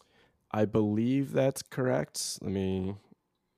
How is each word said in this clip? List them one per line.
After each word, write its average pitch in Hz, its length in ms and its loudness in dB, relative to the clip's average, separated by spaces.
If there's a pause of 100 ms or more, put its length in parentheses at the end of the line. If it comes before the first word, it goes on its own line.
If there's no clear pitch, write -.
(500)
I 107 140 2
believe 113 680 2
that's 135 300 2
correct. - 800 -4
Let 101 100 -4
me, 95 440 -2 (600)